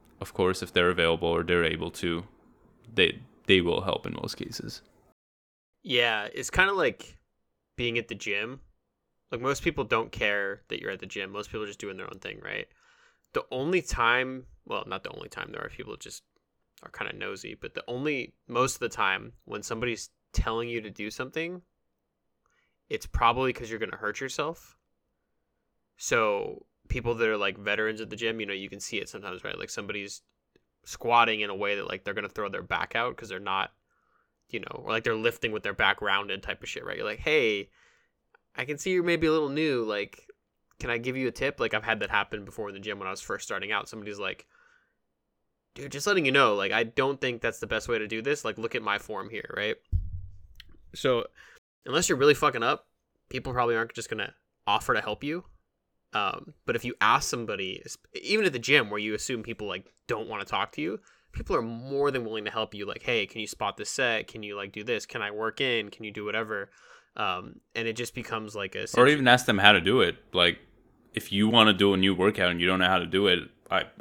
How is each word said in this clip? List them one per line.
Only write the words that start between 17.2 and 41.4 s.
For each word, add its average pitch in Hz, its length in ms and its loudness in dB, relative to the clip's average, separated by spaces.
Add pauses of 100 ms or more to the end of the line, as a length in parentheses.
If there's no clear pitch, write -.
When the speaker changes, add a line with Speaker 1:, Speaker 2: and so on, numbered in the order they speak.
Speaker 2:
but - 200 -14
the - 140 -6
only, 131 460 -4 (140)
most 123 260 2
of - 60 -12
the 120 80 -2
time, 104 460 0 (100)
when 107 180 -8
somebody's 113 480 -6 (220)
telling 113 360 0
you 117 120 -4
to 107 100 -10
do 104 200 -8
something, 165 520 -6 (1300)
it's - 180 -6
probably 123 460 2
'cause 113 180 -12
you're 113 80 -6
gonna 95 200 -6
hurt 104 220 -4
yourself. 147 580 -8 (1200)
So 107 640 0 (240)
people 120 280 -2
that 113 120 4
are, 107 80 2
like, 101 220 0
veterans 107 420 0
at 110 80 -10
the 104 80 -10
gym, 113 240 -2
you 104 60 -6
know, 98 80 -6
you 98 160 -8
can 98 100 -12
see - 180 -6
it 98 120 -6
sometimes, 95 340 -10
right? - 140 -8
Like, 95 120 -8
somebody's 101 520 -8 (640)
squatting 117 560 4
in 104 100 -2
a 98 40 -4
way 101 220 0
that, 98 100 -4
like, 95 180 -6
they're 101 100 -4
gonna 101 160 -4
throw 104 180 -6
their 95 140 -6
back 90 340 -2
out 123 200 0
'cause 113 120 -14
they're 95 120 -8
not, 95 340 -2 (760)
you 110 120 -8
know, 117 240 -12
or, 107 60 -4
like, 113 140 0
they're 117 100 2
lifting 113 380 0
with 107 100 -4
their 101 120 -2
back 101 260 4
rounded 98 420 0
type 104 200 -8
of - 60 -12
shit, - 160 -10
right? 98 120 -6
You're 107 80 -4
like, 107 140 -4
"Hey, 113 500 2 (880)
I 127 80 -4
can 147 140 -6
see 190 140 -2
you're 180 100 4
maybe 170 240 2
a 156 60 6
little 151 180 2
new. 143 340 0
Like, 104 460 -6 (480)
can 127 120 -6
I 117 80 0
give 127 180 -4
you 131 120 0
a 117 40 -2
tip?" 135 280 -2